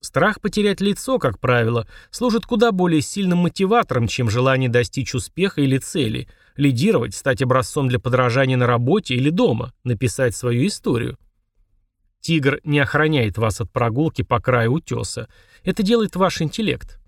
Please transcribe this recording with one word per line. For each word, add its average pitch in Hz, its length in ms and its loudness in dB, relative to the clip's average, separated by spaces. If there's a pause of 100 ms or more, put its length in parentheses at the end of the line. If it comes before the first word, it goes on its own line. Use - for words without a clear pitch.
Страх 196 400 -2
потерять 202 400 -2
лицо, 208 360 -2
как 123 220 -2
правило, 117 480 0 (220)
служит 233 340 -2
куда 233 260 2
более 180 300 2
сильным 180 380 -2
мотиватором, 180 680 0
чем 120 220 -2
желание 131 400 2
достичь 120 460 0
успеха 165 480 -2
или 135 160 2
цели, 123 500 -4 (260)
лидировать, 139 600 2
стать - 260 -2
образцом 131 480 0
для 123 100 0
подражания 127 600 2
на 123 80 2
работе 123 480 0
или 131 160 2
дома, 175 420 0 (120)
написать 123 520 0
свою 123 300 0
историю. 123 500 -2 (1040)
Тигр 147 420 0
не 147 160 0
охраняет 143 600 0
вас 110 240 -2
от - 100 -8
прогулки 123 480 -2
по - 180 0
краю 120 360 2
утёса. 120 560 -6 (320)
Это 185 200 -2
делает 214 320 2
ваш 180 280 0
интеллект. 160 640 -4